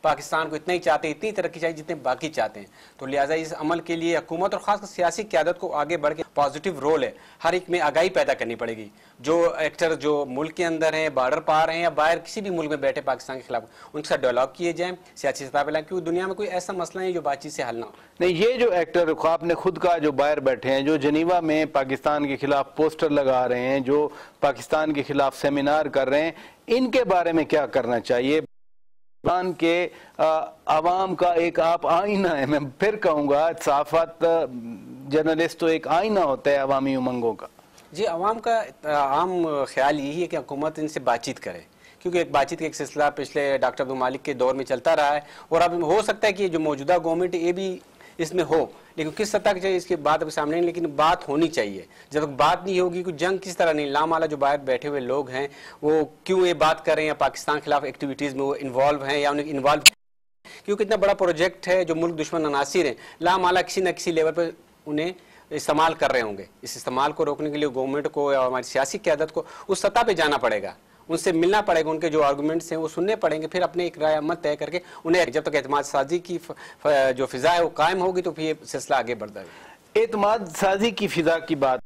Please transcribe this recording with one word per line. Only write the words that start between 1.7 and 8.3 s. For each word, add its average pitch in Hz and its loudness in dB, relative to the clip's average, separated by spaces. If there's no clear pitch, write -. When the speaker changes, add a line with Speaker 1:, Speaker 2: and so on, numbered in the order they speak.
Speaker 1:
जितने 156 -8
बाकी 127 -4
चाहते 107 -4
हैं। 95 -18
तो 135 -10
लिहाजा 139 0
इस 160 -4
अमल 160 -2
के 165 -4
लिए 165 0
हुकूमत 170 -2
और 190 -4
ख़ासकर 208 -2
सियासी 175 -2
क़यादत 175 0
को 185 -6
आगे 151 -2
बढ़ 151 0
के 160 -8
positive 147 -2
role 143 2
है, 107 -6
हर 165 2
एक 180 -4
में 175 0
आगाही 156 2
पैदा 147 2